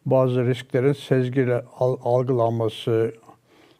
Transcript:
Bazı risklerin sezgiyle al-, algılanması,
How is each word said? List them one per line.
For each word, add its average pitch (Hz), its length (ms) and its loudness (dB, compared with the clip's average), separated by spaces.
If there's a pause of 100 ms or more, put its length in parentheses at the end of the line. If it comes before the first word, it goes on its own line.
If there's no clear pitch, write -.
Bazı 131 400 2
risklerin 127 460 0
sezgiyle 123 720 0 (140)
al-, 127 240 0
algılanması, 117 1120 0 (640)